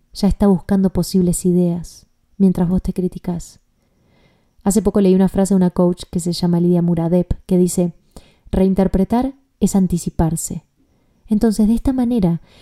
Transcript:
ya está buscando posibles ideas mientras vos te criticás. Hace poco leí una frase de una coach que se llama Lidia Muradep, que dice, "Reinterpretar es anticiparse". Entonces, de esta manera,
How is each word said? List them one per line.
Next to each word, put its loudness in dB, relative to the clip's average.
ya -2
está 2
buscando 0
posibles -2
ideas -2
mientras 2
vos -2
te -8
criticás. -8
Hace 2
poco 2
leí 4
una 2
frase 0
de 4
una 4
coach -2
que -4
se -4
llama 0
Lidia 2
Muradep, -2
que 0
dice, 0
"Reinterpretar 0
es 2
anticiparse". -2
Entonces, 0
de 2
esta -2
manera, -2